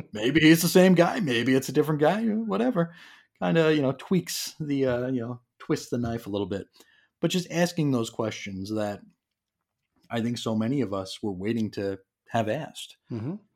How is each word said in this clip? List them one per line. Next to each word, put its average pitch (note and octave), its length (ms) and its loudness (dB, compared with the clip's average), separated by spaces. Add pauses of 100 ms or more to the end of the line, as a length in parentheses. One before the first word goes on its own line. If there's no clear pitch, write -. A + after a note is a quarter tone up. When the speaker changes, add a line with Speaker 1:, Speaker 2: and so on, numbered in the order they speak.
Speaker 1:
<laughs> - 100 -18
Speaker 2:
maybe B2 260 0
he's D#3+ 240 8
the E3+ 60 2
same F#3 260 8
guy, F3 240 4
maybe B2+ 340 2
it's C3 160 2
a C3+ 40 -8
different D3+ 280 2
guy, F#3+ 220 2
whatever." G#3+ 720 0 (500)
Kinda, E3 320 4
you D3 80 2
know, C3 80 2
tweaks - 680 -4
the, C#3 280 0
uh, B2 220 -2
you B2+ 120 -2
know, A#2+ 180 -10 (200)
twists - 320 -4
the B2 80 -2
knife A#2 260 -4
a G2+ 60 -12
little G2+ 160 -2
bit. F#2+ 180 -6 (540)
But E3+ 100 0
just F3+ 220 0
asking E3 400 0
those A#2 180 0
questions G2+ 640 -8
that G#2 280 -4 (1080)
I A#2 120 -4
think A#2+ 160 -4
so A2+ 180 -4
many A#2 260 -2
of G2+ 120 -4
us F#2+ 280 -8
were G#2+ 120 -6
waiting G#2 380 -4
to G2 280 -6 (300)
have G#2+ 200 -2
asked. - 480 -10 (140)
Speaker 1:
Mm-hmm. A#2+ 240 -8 (200)